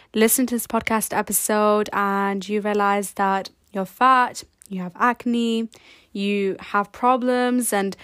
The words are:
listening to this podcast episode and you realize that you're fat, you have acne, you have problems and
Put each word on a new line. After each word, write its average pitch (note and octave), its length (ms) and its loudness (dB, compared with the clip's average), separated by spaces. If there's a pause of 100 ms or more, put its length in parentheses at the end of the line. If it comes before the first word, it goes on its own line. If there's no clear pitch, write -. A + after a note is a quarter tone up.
(140)
listening A3 340 2
to A#3+ 80 -2
this A3+ 120 -4
podcast A3 500 -2
episode G#3 760 2
and G3 560 -2
you G#3 100 -2
realize G3+ 540 0
that G3 380 0 (200)
you're F#3+ 140 -4
fat, B3 580 2 (240)
you F#3+ 140 -8
have F3+ 160 -8
acne, A#3 720 0 (420)
you G3+ 480 -2
have G3+ 320 -4
problems B3 800 0
and G3 320 0